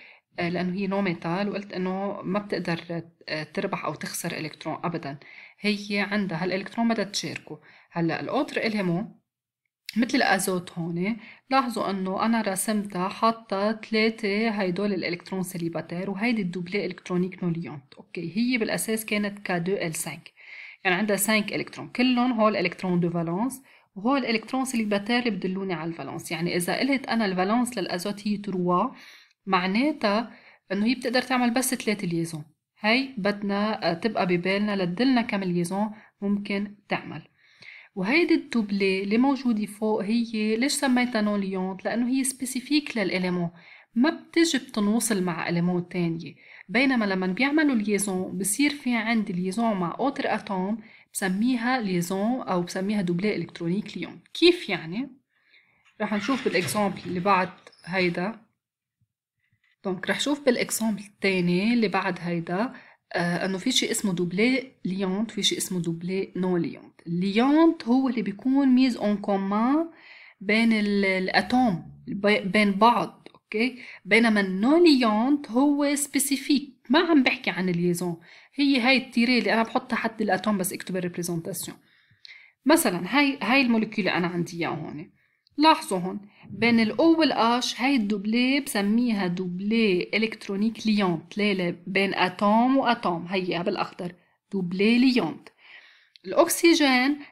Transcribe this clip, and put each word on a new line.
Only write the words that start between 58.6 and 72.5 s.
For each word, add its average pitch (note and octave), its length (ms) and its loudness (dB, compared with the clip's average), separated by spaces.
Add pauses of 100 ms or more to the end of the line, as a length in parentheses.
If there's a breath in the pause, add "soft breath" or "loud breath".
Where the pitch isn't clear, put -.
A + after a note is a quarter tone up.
دونك F#3+ 260 -4
رح F#3+ 100 -2
شوف C#4+ 260 -2
بالإكزامبل A3 560 0
التاني F#3+ 720 0
اللي A3 140 2
بعد F#3 320 -2
هيدا، F3 520 -2 (400 loud breath)
آه، F3 320 -2
إنه F#3+ 140 -2
في B3+ 140 -2
شي - 180 0
اسمه A3 220 -2
دوبلي G3+ 600 0 (120)
ليونت، F#3+ 460 -2
في G3 120 -4
شي F3+ 140 0
اسمه F3+ 240 -4
دوبلي F3 560 -4
نون F3+ 260 0
ليونت. - 440 -10
الليونت A#3+ 800 4
هو C4 240 4
اللي A#3 140 0
بيكون C4 460 2
ميز B3+ 280 6
أون G#3 200 0
كومان G#3 760 0 (500 loud breath)
بين A3 320 2
ال-، G#3 320 2
الأتوم، F#3+ 1000 0
بي-، G#3 340 2
بين G3+ 320 2